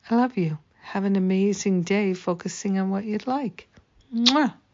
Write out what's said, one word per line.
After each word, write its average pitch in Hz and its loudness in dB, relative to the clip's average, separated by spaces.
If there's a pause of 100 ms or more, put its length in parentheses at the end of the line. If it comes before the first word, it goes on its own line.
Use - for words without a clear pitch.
I 226 2
love 247 2
you. 156 0 (240)
Have 196 -6
an 196 2
amazing 190 2
day 196 0
focusing 190 -4
on 190 0
what 196 -2
you'd 214 -6
like. 254 -4 (460)
Mwah. 247 2 (200)